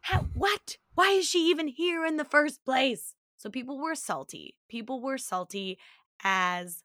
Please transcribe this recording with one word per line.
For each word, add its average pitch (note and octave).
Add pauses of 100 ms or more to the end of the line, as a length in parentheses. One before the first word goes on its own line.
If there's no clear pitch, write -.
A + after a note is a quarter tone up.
How, - (120)
what? - (180)
Why F#4+
is F#4+
she E4+
even D#4+
here E4
in D#4+
the D4+
first D4
place?" C4 (220)
So -
people C4
were D#4+
salty. C#3+ (120)
People A#3
were C4
salty F#3+ (460)
as F3+